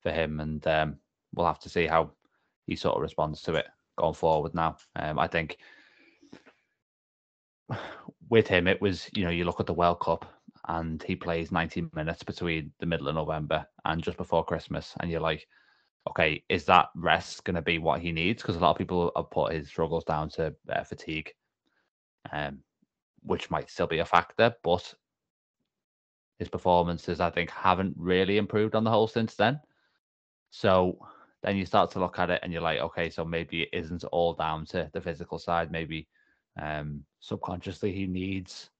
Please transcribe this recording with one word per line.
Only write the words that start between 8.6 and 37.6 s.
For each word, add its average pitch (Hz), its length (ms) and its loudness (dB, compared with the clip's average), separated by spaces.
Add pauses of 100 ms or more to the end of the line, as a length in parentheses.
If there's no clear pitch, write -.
it 95 140 4
was, 92 340 -2
you 101 100 0
know, 85 60 2
you 85 140 0
look 87 160 -2
at - 60 0
the 87 80 -2
World 85 260 4
Cup 85 240 -2 (440)
and 82 340 -4
he 92 140 -2
plays 82 360 -2
ninety 85 420 -2
minutes 80 280 -4
between 80 560 -4
the - 80 -6
middle 82 220 -2
of 76 60 -2
November 78 520 -2 (180)
and 82 180 -2
just 87 140 -4
before 87 280 0
Christmas, 78 560 -6
and 87 100 -4
you're 82 100 -2
like, 80 260 -2 (600)
"Okay, 80 400 0
is 87 160 0
that 90 300 8
rest 82 500 0
gonna 87 180 -2
be 85 160 2
what 78 220 0
he 85 120 -4
needs?" 85 300 0
'Cause 90 140 -2
a 85 40 -2
lot 85 100 6
of 80 80 2
people 90 380 0
have - 140 -4
put 76 220 0
his 78 160 -4
struggles 82 360 -2
down 78 260 -2
to, 78 240 -2 (140)
uh, - 160 -2
fatigue, - 480 -8 (1000)
um, 71 300 -6 (600)
which - 280 -4
might 78 200 -2
still 87 160 -2
be 80 120 0
a 82 60 2
factor, 113 580 4
but - 320 0 (1400)
his 87 100 -6
performances, 87 720 2
I 85 100 2
think, 82 200 -2
haven't 92 460 2
really 92 420 2
improved 107 360 0
on 110 100 2
the 110 60 2
whole 110 180 4
since 113 260 -2
then. 127 260 2 (920)
So 92 480 4 (440)
then 98 140 0
you 95 100 0
start 92 240 4
to 95 100 -4
look 90 180 -2
at 90 120 2
it 87 120 2
and 90 100 -6
you're 82 100 -4
like, 80 180 0
"Okay, 82 300 -2
so 82 140 -6
maybe 82 400 -4
it - 80 -12
isn't 85 320 -6
all 85 300 0
down 80 320 -4
to 82 280 -4
the - 60 -4
physical 82 380 -8
side. 85 320 -2
Maybe, 80 380 -6 (520)
um, 76 440 -6 (160)
subconsciously 95 720 -6